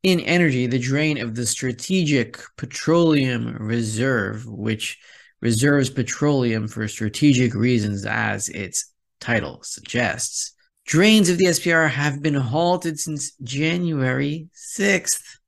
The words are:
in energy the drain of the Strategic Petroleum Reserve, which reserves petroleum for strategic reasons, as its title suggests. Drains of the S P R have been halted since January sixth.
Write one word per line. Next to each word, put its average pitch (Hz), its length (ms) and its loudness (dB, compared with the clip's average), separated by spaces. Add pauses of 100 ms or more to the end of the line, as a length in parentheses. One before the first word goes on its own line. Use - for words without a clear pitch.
in 185 180 4
energy 139 460 2
the 127 120 0
drain 143 400 0
of 113 160 -6
the 120 100 -4
Strategic 131 920 0 (180)
Petroleum 131 1000 0
Reserve, 110 880 -2
which 110 520 -6 (440)
reserves 131 480 2
petroleum 120 760 0
for 110 220 -6
strategic 123 640 2
reasons, 104 540 0
as 107 420 -2
its - 420 -8 (300)
title 90 420 -4
suggests. - 920 -6 (320)
Drains 202 420 6
of 180 80 2
the 180 120 4
S 165 120 2
P 170 120 0
R 160 160 4
have 143 340 -2
been 151 100 2
halted 160 680 0
since 151 340 -6 (100)
January 147 1120 -2
sixth. - 920 -2